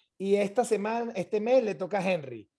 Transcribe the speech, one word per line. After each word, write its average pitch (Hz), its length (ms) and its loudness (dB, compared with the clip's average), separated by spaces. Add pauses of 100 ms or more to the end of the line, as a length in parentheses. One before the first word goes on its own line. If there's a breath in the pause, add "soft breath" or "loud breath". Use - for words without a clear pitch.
(180)
Y 196 180 2
esta 202 280 2
semana, 226 520 -2
este 196 260 -2
mes 247 220 4
le 196 120 -2
toca 180 240 -4
a 185 120 0
Henry, 127 480 -6